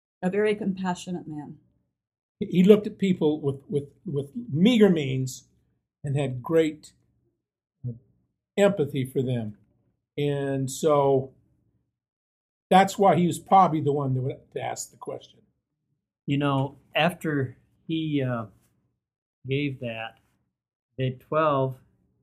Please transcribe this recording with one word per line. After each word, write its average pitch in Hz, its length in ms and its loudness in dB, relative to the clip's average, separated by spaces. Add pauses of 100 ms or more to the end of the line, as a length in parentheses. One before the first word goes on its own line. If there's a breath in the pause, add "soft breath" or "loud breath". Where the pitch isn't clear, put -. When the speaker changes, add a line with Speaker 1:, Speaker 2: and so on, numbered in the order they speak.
(220)
Speaker 1:
A 185 80 -2
very 208 240 0
compassionate 185 760 -6
man. 151 300 -14 (800)
Speaker 2:
He 185 220 2
looked 208 240 8
at 214 120 -12
people 165 420 0
with, 139 160 -4 (120)
with, 143 200 -6 (180)
with 139 240 -6 (220)
meager 208 360 4
means 131 560 -4 (600)
and 143 120 -4
had 127 260 -4
great 160 500 0 (1600)
empathy 160 480 2
for 131 180 -4
them. 120 340 -4 (600)
And 139 540 -4
so 139 600 2 (1400)
that's 196 260 6
why 190 200 4
he 175 100 2
was 147 120 -2
probably 165 420 4
the 139 120 0
one 135 220 -2
that 127 80 -2
would 135 100 -4
have - 220 -16
to 127 80 -6
ask 120 280 -8
the 131 60 -20
question. - 440 -14 (840)
Speaker 3:
You 139 120 0
know, 139 380 0 (180)
after 151 600 -2 (300)
he, 156 360 -2
uh, 120 240 -4 (1040)
gave 135 320 -4
that, 113 380 -12 (760)
the 131 160 -2
twelve 139 640 -2 (460)